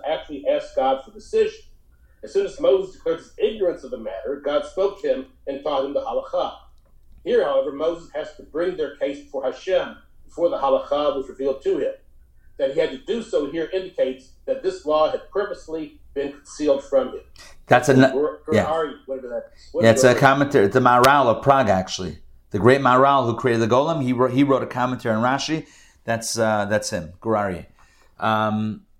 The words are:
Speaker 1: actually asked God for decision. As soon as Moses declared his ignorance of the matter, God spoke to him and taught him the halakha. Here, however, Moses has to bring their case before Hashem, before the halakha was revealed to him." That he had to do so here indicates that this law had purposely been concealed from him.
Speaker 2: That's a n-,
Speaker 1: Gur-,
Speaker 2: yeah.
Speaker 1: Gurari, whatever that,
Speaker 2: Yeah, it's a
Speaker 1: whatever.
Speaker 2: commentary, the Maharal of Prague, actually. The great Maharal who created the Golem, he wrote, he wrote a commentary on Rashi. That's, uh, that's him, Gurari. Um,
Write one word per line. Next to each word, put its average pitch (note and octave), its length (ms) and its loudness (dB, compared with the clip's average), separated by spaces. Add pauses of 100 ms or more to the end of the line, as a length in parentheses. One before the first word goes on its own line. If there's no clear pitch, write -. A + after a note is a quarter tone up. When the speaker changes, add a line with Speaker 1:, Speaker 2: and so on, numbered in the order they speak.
Speaker 1:
actually D3 400 -6
asked C#3+ 300 -2
God C4+ 280 0
for A3 60 -20
decision. - 500 -2 (600)
As - 100 -14
soon G3+ 140 0
as - 140 -12
Moses - 340 2
declared - 240 -4
his - 200 -20
ignorance G#3 440 -2
of B2 80 -16
the A#2+ 80 -8
matter, B2+ 460 -8
God D3 200 0
spoke - 380 -4
to D3 100 -2
him C3 140 -4 (220)
and C3+ 160 -8
taught C#3 200 0
him C#3+ 100 -6
the C3+ 60 -2
halakha. - 540 -4 (680)
Here, G#3 200 2
however, C#3 280 0
Moses D#3+ 420 -4
has D3+ 220 -8
to - 80 -20
bring E3+ 320 -4
their D3 200 -6
case C#3+ 280 -6
before - 200 -8
Hashem, B2 520 -2 (280)
before E3+ 240 -2
the - 100 -2
halakha C#3 580 0
was B2+ 120 -6
revealed C3+ 340 -4
to F#3+ 160 0
him." C3+ 160 -4 (680)
That C#3 120 0
he D#3+ 60 2
had D#3+ 100 0
to - 80 -10
do A3+ 240 -4
so C#3+ 280 -2
here E3 240 -6
indicates F3 480 -4 (240)
that - 160 -4
this F#4 240 -6
law - 240 2
had - 120 -6 (100)
purposely D#3+ 680 -8 (140)
been C#3 180 -4
concealed - 520 -2
from B2+ 240 0
him. - 120 -12 (460)
Speaker 2:
That's B2 220 4
a C#3 40 6
n-, C3 200 6
Speaker 1:
Gur-, D3 280 -2 (120)
Speaker 2:
yeah. G#2 140 2
Speaker 1:
Gurari, D#3 280 -4 (120)
whatever C3 220 -10
that, A#2 160 -8 (380)
Speaker 2:
Yeah, A3 80 8
it's C3 140 4
a B2+ 40 8
Speaker 1:
whatever. A#2+ 120 4
Speaker 2:
commentary, C#3 480 4
the C3 100 0
Maharal B2 480 6
of A2 160 2
Prague, C3+ 260 4
actually. F#2 500 -4 (320)
The G2 100 -4
great C3 200 6
Maharal C3 460 4
who A#2 80 0
created A#2 280 0
the A2+ 120 2
Golem, D3 280 2
he B2+ 100 -2
wrote, A#2+ 200 2
he C3+ 120 4
wrote C3+ 180 2
a A2 40 -6
commentary B2 500 -2
on A2+ 80 0
Rashi. D3 420 -2 (380)
That's, A2+ 340 -4
uh, G#2+ 280 2
that's G#2 240 -2
him, E2+ 300 -8
Gurari. G#2 460 -2 (540)
Um, G#2+ 640 -2 (180)